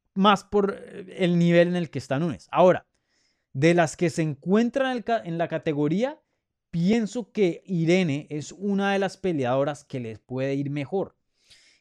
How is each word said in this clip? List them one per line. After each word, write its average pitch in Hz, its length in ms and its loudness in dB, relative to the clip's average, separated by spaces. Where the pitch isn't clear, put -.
más 196 300 4
por, 202 340 0
eh, - 280 -16
el 175 200 4
nivel 170 300 6
en 180 80 -2
el 170 120 -4
que 135 100 -8
está 135 200 -4
Nunes. 165 320 -6
Ahora, 165 340 4
de 156 200 4
las 170 220 0
que 175 140 0
se 165 140 -4
encuentran 226 680 0
en 254 60 -4
el 220 80 -8
ca-, 226 180 -2
en 165 140 -8
la 170 100 -2
categoría, 160 720 -2
pienso 208 600 -2
que 180 340 0
Irene 165 640 0
es 147 220 -10
una 196 420 -2
de 196 60 0
las 190 180 -4
peleadoras 139 680 -2
que 135 140 -10
les 110 200 -10
puede 135 360 -6
ir 139 140 -4
mejor. 147 460 -6